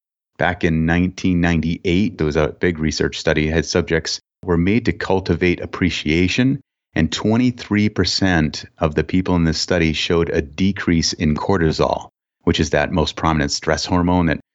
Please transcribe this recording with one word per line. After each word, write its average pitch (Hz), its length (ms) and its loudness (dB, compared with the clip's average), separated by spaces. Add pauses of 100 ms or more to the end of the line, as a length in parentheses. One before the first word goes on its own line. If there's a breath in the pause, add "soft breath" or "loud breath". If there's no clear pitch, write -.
(380)
Back 87 260 0
in 80 220 2
nineteen 90 540 0
ninety-eight, 85 800 0
there 80 80 0
was 76 100 -2
a 76 120 2
big 90 300 -2
research 78 400 -2
study, 78 300 0
had 80 180 0
subjects - 540 -2 (240)
were 87 120 0
made 101 300 2
to - 60 0
cultivate 90 680 0
appreciation, 90 1000 0 (340)
and 80 180 0
twenty-three 107 800 0
percent 90 760 0 (140)
of 78 180 0
the 78 80 2
people 92 320 0
in 85 80 2
this 80 160 0
study 82 320 0
showed 82 380 0
a 76 120 0
decrease 85 680 0
in 76 240 0
cortisol, 80 720 0 (340)
which - 160 0
is 78 120 0
that 73 200 0
most 78 240 -2
prominent 78 380 0
stress - 320 -2
hormone 87 420 2
that, 73 140 0 (140)